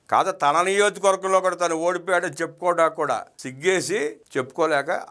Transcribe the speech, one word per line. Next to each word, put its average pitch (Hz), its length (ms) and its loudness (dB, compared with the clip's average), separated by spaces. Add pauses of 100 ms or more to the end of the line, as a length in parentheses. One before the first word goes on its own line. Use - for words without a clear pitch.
(120)
కాదు, 156 200 2
తన 151 300 2
నియోజకవర్గంలో 190 800 2
కూడా 180 160 0
తను 170 200 -2
ఓడిపోయాడని 175 640 -2
చెప్పుకోవడానికి 165 540 0
కూడా 135 300 -2 (140)
సిగ్గేసి 151 800 -2 (200)
చెప్పుకోలేక 147 540 -2 (200)